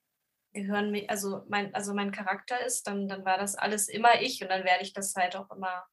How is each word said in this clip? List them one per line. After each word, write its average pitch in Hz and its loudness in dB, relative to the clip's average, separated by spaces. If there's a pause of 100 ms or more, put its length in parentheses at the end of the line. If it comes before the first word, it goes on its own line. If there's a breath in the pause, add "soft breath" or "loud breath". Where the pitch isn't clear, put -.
(540)
Gehirn 208 0
mi-, 208 -4
also 196 -2
mein, 202 -2
also 202 -2
mein 202 0
Charakter 202 -4
ist, - -4
dann, 202 -2
dann 190 -6
war 185 4
das 202 -2
alles 208 0
immer 226 6
ich 196 -2
und 190 -6
dann 190 0
werde 185 4
ich 196 -10
das 196 -4
halt 180 0
auch 202 -8
immer, 185 -6